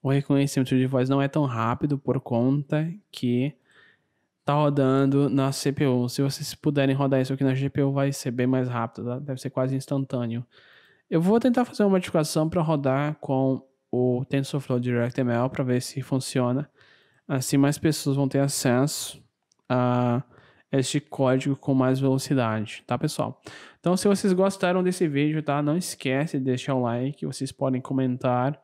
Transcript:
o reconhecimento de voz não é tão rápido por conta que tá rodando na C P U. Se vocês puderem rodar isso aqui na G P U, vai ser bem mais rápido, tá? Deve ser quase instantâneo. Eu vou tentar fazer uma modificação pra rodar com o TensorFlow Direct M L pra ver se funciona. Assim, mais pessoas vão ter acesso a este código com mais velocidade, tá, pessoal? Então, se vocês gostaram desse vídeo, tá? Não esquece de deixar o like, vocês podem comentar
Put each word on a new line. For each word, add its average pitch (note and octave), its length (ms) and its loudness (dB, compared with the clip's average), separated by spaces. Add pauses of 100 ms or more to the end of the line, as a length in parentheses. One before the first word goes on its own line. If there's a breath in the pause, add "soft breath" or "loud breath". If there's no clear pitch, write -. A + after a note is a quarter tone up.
o C#3 80 -2
reconhecimento C#3 640 2
de C3 100 2
voz C3 220 0
não C#3 140 2
é C#3 60 0
tão G3 160 0
rápido B2 540 -2
por C3 220 -2
conta C#3+ 720 0 (180)
que B2 440 -2 (880 soft breath)
tá C#3+ 100 0
rodando C#3 760 2
na C3+ 240 2
C C#3+ 180 -2
P C#3+ 160 0
U. B2 220 2
Se C#3 140 -2
vocês C#3 320 -4
puderem C#3+ 400 2
rodar C3+ 260 2
isso B2+ 140 -2
aqui C#3 100 -2
na C3 100 2
G C#3 140 0
P C#3+ 140 -2
U, C#3 100 2
vai C#3 200 0
ser C#3 180 -6
bem B2 160 0
mais C3 200 2
rápido, A#2 400 -6
tá? B2 120 -6
Deve C#3 200 -8
ser C3 120 -8
quase C3+ 260 -2
instantâneo. B2 680 -4 (640 soft breath)
Eu E3 120 0
vou G3 180 4
tentar A#3+ 280 2
fazer - 160 -2
uma G3+ 80 4
modificação E3 580 0
pra E3+ 140 0
rodar D3 540 0
com C3 460 0 (280)
o B2 360 0
TensorFlow C#3 540 -2
Direct B2 400 -2
M B2 100 0
L A#2+ 200 0
pra C#3+ 120 -6
ver B2 200 0
se - 180 -10
funciona. C3 680 -2 (560 soft breath)
Assim, C#3 320 0
mais C#3 180 4
pessoas D3 400 0
vão C#3 100 2
ter C3+ 120 0
acesso C#3 840 0 (460)
a B2 540 2 (500 soft breath)
este C#3 260 0
código C3+ 560 0
com C3+ 200 -2
mais C3 260 2
velocidade, B2+ 840 0
tá, - 100 -2
pessoal? - 460 -4 (360 loud breath)
Então, F3+ 200 0
se G3+ 100 2
vocês G3 240 2
gostaram F#3 500 2
desse F3+ 240 0
vídeo, D3+ 360 0
tá? D3 200 -2
Não D3 140 0
esquece D3 640 -2
de C3 60 -4
deixar C3 300 -2
o C3 60 0
like, B2 460 -4
vocês C3+ 260 -8
podem C3 300 -2
comentar B2+ 800 -2